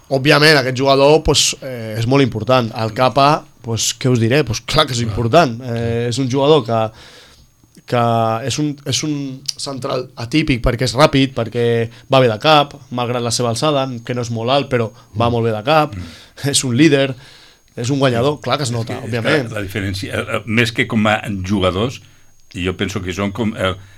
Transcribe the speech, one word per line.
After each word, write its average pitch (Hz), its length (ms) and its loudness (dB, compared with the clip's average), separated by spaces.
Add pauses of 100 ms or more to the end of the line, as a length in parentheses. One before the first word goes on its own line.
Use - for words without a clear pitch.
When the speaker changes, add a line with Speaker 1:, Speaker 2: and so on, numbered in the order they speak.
(100)
Speaker 1:
Òbviament, 147 460 4
aquest 127 220 0
jugador, 139 460 6
pues, - 360 2
eh, 117 380 -10
és 113 100 -2
molt 139 160 4
important. 117 520 0
El 110 200 -4
Capa, 135 480 2 (180)
pues, 113 360 -4
què 131 120 0
us 123 100 4
diré? 120 240 2
Pues, 113 160 -4
clar 156 260 0
que 131 100 -6
és 117 80 -4
important. 117 600 2
Eh, 117 440 -2
és 120 100 -4
un 135 120 0
jugador 139 340 4
que, 117 140 0 (1120)
que 120 160 0 (440)
és 117 120 -4
un, 151 100 0 (180)
és 131 160 -4
un 151 120 -2 (400)
central 131 500 -6 (100)
atípic 131 480 0
perquè 123 240 0
és 107 80 -6
ràpid, 135 400 2
perquè 117 280 -2 (480)
va 135 80 6
bé 127 80 6
de 107 120 0
cap, 147 340 4 (160)
malgrat 120 340 -4
la 117 80 -2
seva 120 200 -2
alçada, 139 340 0 (180)
que 123 120 -6
no 123 80 -4
és 120 60 -10
molt 117 220 -2
alt, 143 200 0
però 113 180 0 (260)
va 117 120 2
Speaker 2:
Mm. 117 40 0
Speaker 1:
molt 117 120 0
bé 113 120 0
de 107 80 -8
cap, 147 320 2
Speaker 2:
Mm. - 540 -10
Speaker 1:
és 139 140 -2
un 120 120 0
líder, 139 380 4 (640)
és 120 140 -4
un 139 80 0
guanyador, 135 420 0
clar 127 160 -2
que 147 80 -4
es 120 80 -4
nota, 117 220 -4
Speaker 2:
És 104 60 -8
que, 113 60 -12
Speaker 1:
òbviament. 120 380 0
Speaker 2:
és 110 40 -8
que 110 60 -10
la 104 80 -4
diferència, 98 520 -6
eh, 104 120 -4 (100)
eh, 107 100 -4
més 113 260 0
que 127 160 -2
com 110 180 0
a 107 140 2 (240)
jugadors, 95 560 -2 (540)
jo 90 240 -4
penso 98 240 -4
que 90 100 -6
són 101 180 -4
com, 104 260 -4
eh, 95 180 -2 (240)